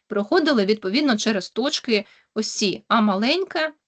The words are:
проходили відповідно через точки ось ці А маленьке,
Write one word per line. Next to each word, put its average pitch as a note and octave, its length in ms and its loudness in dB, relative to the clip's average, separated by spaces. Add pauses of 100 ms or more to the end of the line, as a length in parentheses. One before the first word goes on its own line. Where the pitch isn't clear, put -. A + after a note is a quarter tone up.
проходили A#3 580 2
відповідно G#3+ 520 0
через G#3+ 320 -2
точки A3+ 560 -2 (280)
ось - 240 -6
ці F#3+ 300 -2
А A3+ 140 2
маленьке, D4+ 720 0 (140)